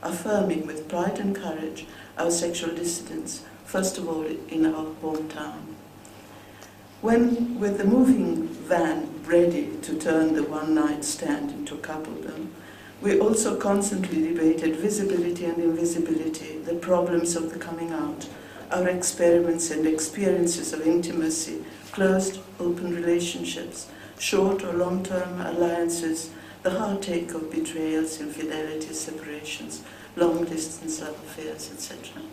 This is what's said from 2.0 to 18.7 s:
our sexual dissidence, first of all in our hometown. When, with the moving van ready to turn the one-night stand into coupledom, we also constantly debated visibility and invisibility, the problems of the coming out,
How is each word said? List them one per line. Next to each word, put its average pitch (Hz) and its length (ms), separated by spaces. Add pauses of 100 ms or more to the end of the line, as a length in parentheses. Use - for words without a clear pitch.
our 170 120
sexual 170 460
dissidence, 160 720 (180)
first - 340
of 165 120
all 160 160
in 160 400
our 156 200 (160)
hometown. 156 760 (1200)
When, 233 600
with 202 180
the 202 80
moving 220 640
van 160 760
ready 165 600
to 156 140
turn 160 360
the 147 100
one-night 151 640
stand 143 460
into 143 240
coupledom, 156 720 (540)
we 196 180
also 214 380
constantly 185 760
debated 160 420
visibility 175 720
and 170 140
invisibility, 160 1000
the 165 160
problems 170 600
of 160 180
the 170 60
coming 165 320
out, 151 360 (440)